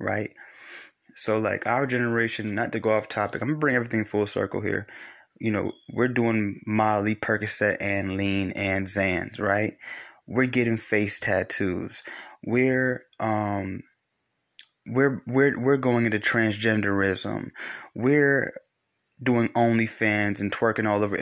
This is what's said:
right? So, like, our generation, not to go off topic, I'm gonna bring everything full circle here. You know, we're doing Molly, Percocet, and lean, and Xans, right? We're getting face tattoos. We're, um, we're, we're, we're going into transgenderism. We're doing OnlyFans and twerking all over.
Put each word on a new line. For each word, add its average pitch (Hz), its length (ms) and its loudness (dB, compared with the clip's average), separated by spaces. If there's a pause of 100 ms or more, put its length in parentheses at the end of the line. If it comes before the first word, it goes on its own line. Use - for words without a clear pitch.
right? 104 300 -4 (840)
So, 110 220 0
like, 101 280 -2
our 127 200 0
generation, 117 680 -2
not 113 180 -2
to 113 80 -4
go 110 100 0
off 107 180 0
topic, - 340 -4
I'm 117 60 -2
gonna 156 100 -2
bring 143 160 2
everything 117 300 0
full 104 220 0
circle 98 360 -2
here. 98 240 -4 (540)
You 110 100 0
know, 98 220 -2 (200)
we're 120 160 0
doing 113 580 0
Molly, 107 480 2
Percocet, 107 640 0
and 98 360 -2
lean, 98 360 0
and 95 340 -2
Xans, 95 540 0
right? 101 340 0 (520)
We're 127 200 2
getting 120 300 2
face 104 440 2
tattoos. 95 800 -2 (420)
We're, 127 580 0 (180)
um, 101 640 -2 (1040)
we're, 131 400 2
we're, 135 340 2
we're 139 160 4
going 120 300 2
into 110 120 2
transgenderism. 104 1300 0 (440)
We're 139 580 2 (680)
doing 120 300 4
OnlyFans 107 920 2
and 101 120 -2
twerking 110 360 0
all 104 140 2
over. 101 200 0